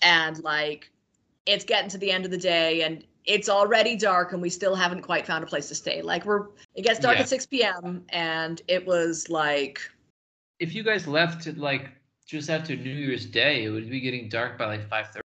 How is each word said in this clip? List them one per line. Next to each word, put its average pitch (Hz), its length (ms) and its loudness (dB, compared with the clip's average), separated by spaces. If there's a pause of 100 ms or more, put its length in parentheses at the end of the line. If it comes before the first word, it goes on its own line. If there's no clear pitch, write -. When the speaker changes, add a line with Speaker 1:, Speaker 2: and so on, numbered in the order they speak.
Speaker 1:
And, 160 440 4
like, 151 440 -2 (580)
it's 196 180 2
getting 202 260 0
to 190 80 -8
the 190 140 0
end 185 120 0
of 180 60 -4
the 185 80 -2
day, 165 440 2
and 160 220 -4 (200)
it's 208 240 0
already 233 460 6
dark, 185 380 2
and 180 100 -4
we 175 80 -2
still 190 240 0
haven't 180 280 0
quite 165 220 0
found 160 200 -4
a - 20 -14
place 147 220 -4
to 151 80 -10
stay. 151 260 -4
Like, 175 240 -2
we're, 208 220 0 (260)
it 190 80 -8
gets 226 160 2
dark 240 200 4
Speaker 2:
Yeah. 262 40 4
Speaker 1:
at 254 60 0
six 262 180 -2
P 262 160 0
M, 180 460 -2
and 165 580 -2
it 180 180 2
was, 170 440 0
like, 147 520 0 (760)
Speaker 2:
If 170 160 -4
you 220 80 -6
guys 214 240 0
left 165 400 0
at, 147 100 -8
like, 139 340 -4 (420)
just 151 160 -8
after 160 260 -2
New 127 200 -8
Year's 131 320 -4
Day. 117 380 2
It 107 40 -2
would 110 220 -4
be 131 100 -4
getting 123 300 -6
dark 120 260 -4
by, 120 80 -4
like, 107 240 -4
five 110 200 -4
thirty. 104 160 -14